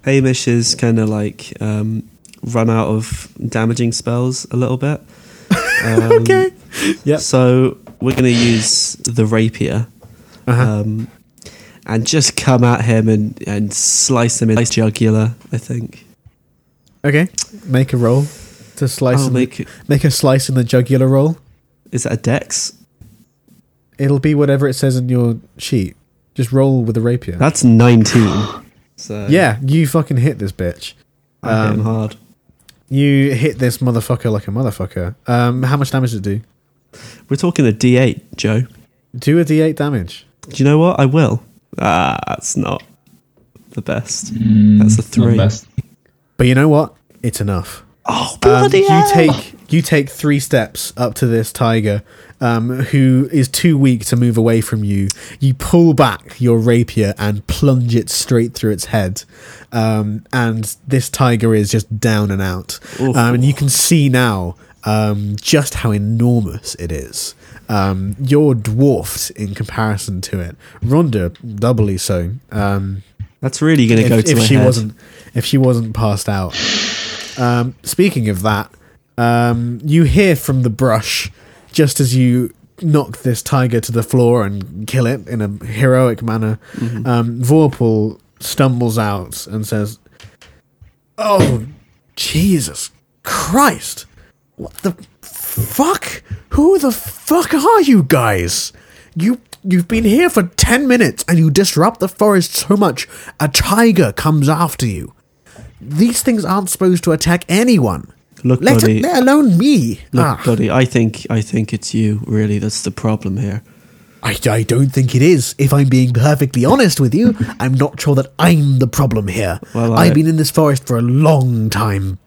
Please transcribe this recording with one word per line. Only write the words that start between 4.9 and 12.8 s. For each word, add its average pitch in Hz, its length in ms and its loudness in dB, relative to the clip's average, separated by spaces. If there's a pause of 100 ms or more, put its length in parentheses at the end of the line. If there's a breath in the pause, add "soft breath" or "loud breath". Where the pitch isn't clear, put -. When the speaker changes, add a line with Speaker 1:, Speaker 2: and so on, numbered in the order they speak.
Speaker 2:
<laughs> 831 340 -2
Speaker 1:
Um, - 260 2 (120)
Speaker 2:
Okay. 381 280 2 (540 loud breath)
Yep. 147 140 0
Speaker 1:
so 127 580 2 (240)
we're 131 140 -2
gonna 127 140 2
use 117 640 0 (120)
the 117 220 2
rapier, 113 580 -2 (640 soft breath)
Speaker 2:
Uh-huh. 120 340 2
Speaker 1:
um, 110 260 -6 (760 loud breath)
and 113 220 -2
just - 280 0
come 127 280 2
at 120 200 4